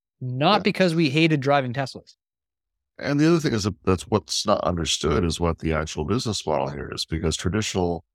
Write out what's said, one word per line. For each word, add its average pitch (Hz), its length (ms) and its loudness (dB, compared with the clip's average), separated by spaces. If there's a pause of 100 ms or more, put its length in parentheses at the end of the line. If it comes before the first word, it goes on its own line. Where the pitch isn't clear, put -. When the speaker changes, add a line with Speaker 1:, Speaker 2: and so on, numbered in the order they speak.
(200)
Speaker 1:
not 131 360 2
Speaker 2:
Yeah. 190 80 0
Speaker 1:
because 185 300 2
we 165 140 4
hated 156 320 4
driving 135 320 2
Teslas. 127 440 -8 (840)
Speaker 2:
And 131 200 -2
the 156 80 6
other 170 100 4
thing 143 160 0
is 104 80 0
that 98 220 0
that's 92 240 0
what's - 360 -2
not 104 200 2
understood 85 600 0
is 82 140 -2
what 85 220 0
the 82 120 -2
actual 78 320 -4
business 107 400 -4
model 69 240 0
here 69 240 -10
is, - 120 -8
because 82 320 -2
traditional 90 680 -2 (100)